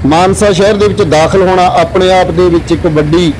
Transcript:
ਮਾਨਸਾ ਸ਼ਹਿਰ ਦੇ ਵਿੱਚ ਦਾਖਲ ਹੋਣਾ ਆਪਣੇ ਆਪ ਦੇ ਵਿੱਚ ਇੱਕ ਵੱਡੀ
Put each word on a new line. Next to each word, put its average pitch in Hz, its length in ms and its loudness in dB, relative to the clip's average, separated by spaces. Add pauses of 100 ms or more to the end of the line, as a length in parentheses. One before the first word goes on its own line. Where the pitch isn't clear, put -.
ਮਾਨਸਾ 185 460 0
ਸ਼ਹਿਰ 202 240 0
ਦੇ 202 120 0
ਵਿੱਚ 202 140 -2
ਦਾਖਲ 160 400 0
ਹੋਣਾ 185 220 2 (160)
ਆਪਣੇ 185 320 0
ਆਪ 185 180 0
ਦੇ 175 180 0
ਵਿੱਚ 170 240 -2
ਇੱਕ 165 140 -2
ਵੱਡੀ 151 540 0